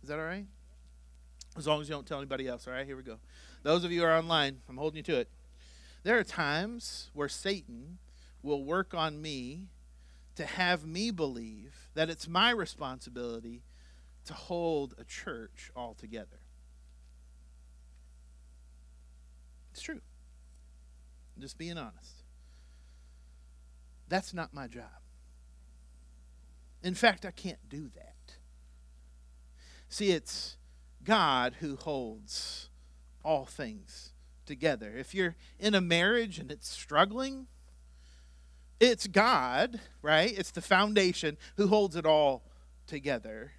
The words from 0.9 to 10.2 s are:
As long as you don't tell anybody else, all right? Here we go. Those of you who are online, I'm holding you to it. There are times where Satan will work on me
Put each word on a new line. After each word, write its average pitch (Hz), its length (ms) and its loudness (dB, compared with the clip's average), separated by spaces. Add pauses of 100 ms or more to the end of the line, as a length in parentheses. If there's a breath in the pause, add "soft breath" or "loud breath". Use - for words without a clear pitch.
As 151 100 -8
long 151 140 2
as 147 80 -10
you 156 60 -6
don't 143 120 -10
tell 151 120 -8
anybody 135 300 -6
else, 120 180 -8
all 127 80 -10
right? 135 120 -6
Here 135 100 -12
we 131 60 -16
go. 120 160 -16 (440 loud breath)
Those 170 220 2
of 175 80 -4
you 170 80 0
who 170 60 4
are 160 100 6
online, 156 420 2 (100)
I'm 127 80 -14
holding 151 220 -6
you 151 60 -12
to 160 160 0
it. 117 80 -2 (760 soft breath)
There 226 160 4
are 202 60 2
times 180 920 -4
where 143 140 -4
Satan 160 720 -8 (440 soft breath)
will 143 220 -2
work 180 280 -2
on 156 300 -2
me 151 460 -8 (680 soft breath)